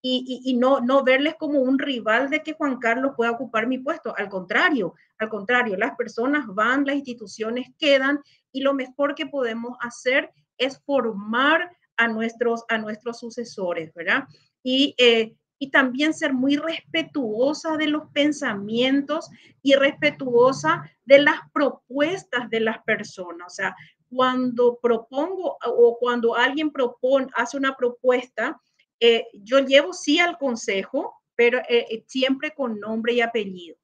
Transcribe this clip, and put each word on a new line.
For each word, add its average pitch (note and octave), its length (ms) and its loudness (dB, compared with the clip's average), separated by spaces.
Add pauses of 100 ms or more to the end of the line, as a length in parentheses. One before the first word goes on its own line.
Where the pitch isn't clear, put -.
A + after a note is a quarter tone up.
y, B3+ 440 -4
y, C4 40 -2
y C4 60 0
no, B3+ 260 4
no C4 220 2
verles C#4 340 2
como D4 240 0
un C4 200 2
rival B3 500 0
de D4+ 140 -2
que D#4 80 -8
Juan C#4+ 260 -4
Carlos C4 380 0
pueda A#3 160 0
ocupar A#3 340 -4
mi B3+ 120 -2
puesto. C4 380 -6
Al G3+ 120 -6
contrario, G#3 680 -2 (240)
al A3 100 -6
contrario, A3 480 -2
las A3+ 200 -2
personas B3 500 -2
van, A3+ 380 0
las C#4 100 -2
instituciones A#3+ 720 -8 (100)
quedan C#4 440 2 (320)
y C4 80 -6
lo C4+ 120 2
mejor C#4 440 -2
que D4+ 100 -6
podemos A#3+ 540 -6
hacer B3 500 -2 (280)
es C4 260 -4
formar B3+ 880 0 (260)
a A#3 100 2
nuestros, A3+ 600 -2
a A3+ 100 0
nuestros A3 400 -10
sucesores, F#3 760 -8
¿verdad? G3+ 300 -2 (380)
Y, C4 360 0
eh, A3+ 360 4 (240)
y C#4 120 -8
también C#4 440 2
ser D4+ 200 -2
muy C4+ 220 2
respetuosa D4+ 1200 -4
de D#4 120 0
los D4+ 140 -2 (100)
pensamientos C4+ 1160 -2 (340)
y C4+ 120 6
respetuosa C#4 1120 2 (160)
de C4+ 160 10
las D4+ 200 2 (120)
propuestas C#4 1000 -2
de A3+ 100 0
las A3 240 -2
personas. F3+ 600 -6
O - 80 -20
sea, F#3+ 220 -6 (320)
cuando B3+ 720 2
propongo C#4+ 840 -2
o A#3 340 4
cuando A#3+ 380 0
alguien C#4 340 2
propone, C4 640 0
hace A#3 220 -2
una C4+ 180 -2
propuesta, B3 840 -2 (380)
eh, A#3 360 4
yo G#3+ 240 0
llevo C#4 340 4
sí D4+ 260 0
al F4 200 2
consejo, A#3+ 760 -4 (200)
pero, A#3+ 240 4 (100)
eh, A#3 220 2
eh, A3 160 -8
siempre C4+ 460 -2
con A#3 280 -6
nombre A3 320 -4
y A#3+ 80 2
apellido. G3 640 -4